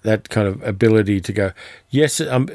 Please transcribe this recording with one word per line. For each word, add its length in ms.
that 260
kind 180
of 160
ability 600
to 100
go, 180
"Yes, 300
um, 340